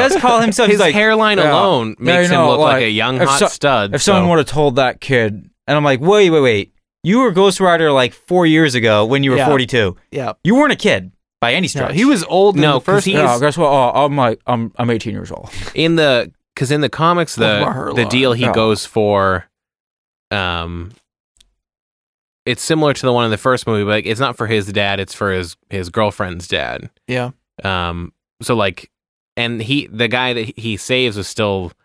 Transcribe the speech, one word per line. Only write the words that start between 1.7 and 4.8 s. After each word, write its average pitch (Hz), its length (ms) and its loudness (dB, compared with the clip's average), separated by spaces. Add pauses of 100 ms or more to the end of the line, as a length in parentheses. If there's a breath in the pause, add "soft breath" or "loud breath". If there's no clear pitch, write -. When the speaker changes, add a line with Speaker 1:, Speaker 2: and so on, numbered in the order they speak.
Speaker 1:
yeah, - 60 -10
Speaker 2:
makes 175 260 2
Speaker 1:
you 180 60 2
Speaker 2:
him 170 40 2
Speaker 1:
know, 156 120 4
Speaker 2:
look 139 80 2
like 151 140 4
Speaker 1:
like, 127 100 0
Speaker 2:
a 110 60 0
young 120 300 0
Speaker 1:
if 131 80 2
Speaker 2:
hot 139 120 2
Speaker 1:
so-, 202 80 2
Speaker 2:
stud, 113 460 0
Speaker 1:
if 143 80 -2
someone 190 220 2
Speaker 2:
so. 175 60 2
Speaker 1:
would 165 80 4
have 147 80 0
told 147 300 0
that 131 240 -2